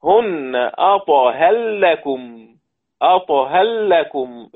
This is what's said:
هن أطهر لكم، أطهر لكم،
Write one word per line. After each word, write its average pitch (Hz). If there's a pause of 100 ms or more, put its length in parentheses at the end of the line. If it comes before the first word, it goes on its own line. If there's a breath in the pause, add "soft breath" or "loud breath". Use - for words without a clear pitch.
هن 151
أطهر 160
لكم، 151 (540)
أطهر 156
لكم، 156